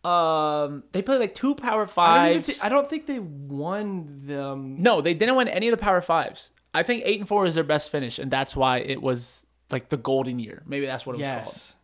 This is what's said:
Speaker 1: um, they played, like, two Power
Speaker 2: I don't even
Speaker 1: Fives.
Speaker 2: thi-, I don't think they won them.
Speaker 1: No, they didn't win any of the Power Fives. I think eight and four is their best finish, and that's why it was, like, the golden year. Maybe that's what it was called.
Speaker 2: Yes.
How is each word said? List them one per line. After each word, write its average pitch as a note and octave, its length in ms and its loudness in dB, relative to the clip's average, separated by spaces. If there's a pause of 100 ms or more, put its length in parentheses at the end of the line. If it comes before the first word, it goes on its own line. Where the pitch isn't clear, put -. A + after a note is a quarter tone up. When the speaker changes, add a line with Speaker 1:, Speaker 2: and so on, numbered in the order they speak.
Speaker 1:
um, D#3 880 2
they F#3+ 120 -2
played, C4+ 160 2
like, G#3 160 -2
two C#4 200 0
Power A3 320 -2 (100)
Speaker 2:
I E3+ 200 8
don't E3+ 140 6
even E3+ 120 2
Speaker 1:
Fives. - 180 -4
Speaker 2:
thi-, G3+ 40 -2
I G#3+ 40 0
don't C#4+ 200 2
think D#4 160 -6
they C4+ 140 -6
won D3+ 1040 -8
them. C#3 540 -8
Speaker 1:
No, F#3+ 220 4
they E3+ 120 2
didn't A3+ 220 2
win B3 120 4
any G#3+ 200 -2
of A#3 100 2
the A3+ 60 -8
Power F#3+ 180 4
Fives. - 480 -2 (240)
I E3 100 2
think A#3+ 220 -2
eight G#3 140 2
and G3 80 -8
four G3+ 180 2
is D#3+ 100 2
their E3 80 2
best D3 280 0
finish, C3 260 -4
and C3+ 140 -4
that's C3+ 240 -2
why C3 240 2
it C3+ 240 -4
was, B2 420 -2 (240)
like, B2+ 200 -6
the D3 80 -2
golden C3 420 0
year. - 260 -12
Maybe C#3 220 -4
that's C3 180 -6
what B2+ 100 -6
it B2+ 40 -8
was C#3 80 -4
called. A#2+ 180 -6
Speaker 2:
Yes. - 380 -14